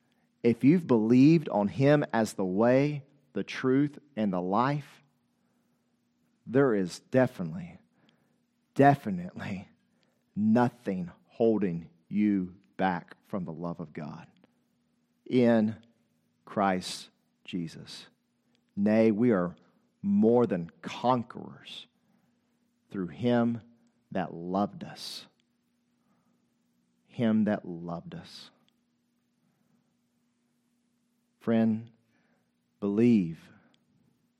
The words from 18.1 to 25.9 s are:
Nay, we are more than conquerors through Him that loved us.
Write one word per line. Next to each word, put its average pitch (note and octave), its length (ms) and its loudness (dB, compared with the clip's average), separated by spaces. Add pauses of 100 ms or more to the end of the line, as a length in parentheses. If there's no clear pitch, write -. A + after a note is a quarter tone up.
Nay, G#2+ 340 4
we A2+ 220 2
are F2 240 0 (480)
more A2 420 4
than F2 240 -4 (140)
conquerors - 1040 -6 (1040)
through F#2+ 160 -8
Him A#2 540 -2 (500)
that E2 220 -6
loved F2+ 500 -4
us. - 420 -16 (1800)